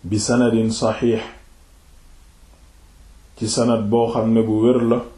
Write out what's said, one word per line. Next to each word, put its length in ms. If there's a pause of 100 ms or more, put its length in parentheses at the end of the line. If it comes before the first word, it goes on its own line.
bi 160
sanadin 520
saxiix, 520 (2250)
ci 100
sanad 400
boo 240
xam 220
ne 80
bu 240
wér 160
la 160 (200)